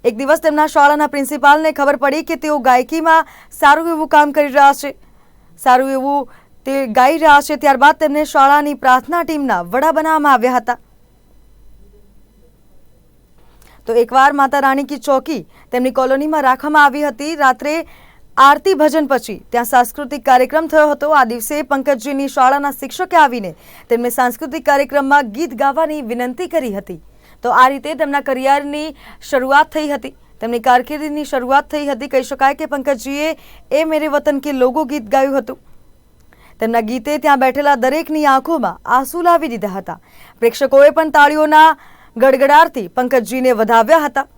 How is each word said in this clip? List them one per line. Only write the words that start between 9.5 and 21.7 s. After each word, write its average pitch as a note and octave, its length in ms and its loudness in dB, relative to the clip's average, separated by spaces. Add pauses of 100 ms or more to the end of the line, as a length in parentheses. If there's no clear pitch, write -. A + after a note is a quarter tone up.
વડા B3 300 -2
બનાવવામાં D#4 420 0
આવ્યા B3 220 0
હતા. B3 220 -4 (3000)
તો A3+ 80 -4
એકવાર B3 400 2
માતા C#4 260 0
રાણી C4+ 240 0
કી C#4+ 140 -8
ચોકી C4 500 -4 (240)
તેમની B3 200 -2
કોલોનીમાં C4+ 520 -2
રાખવામાં C#4+ 420 2
આવી C#4+ 180 0
હતી. C#4+ 320 -6
રાત્રે D4 520 -2 (500)
આરતી D4 360 4
ભજન D4+ 340 2
પછી A#3+ 420 -4
ત્યાં A#3+ 160 -2
સાંસ્કૃતિક B3 600 -2
કાર્યક્રમ C4 420 2
થયો D4+ 220 4
હતો. D4 200 -2
આ D4 140 4
દિવસે A#3+ 380 -4
પંકજજીની C#4 680 -4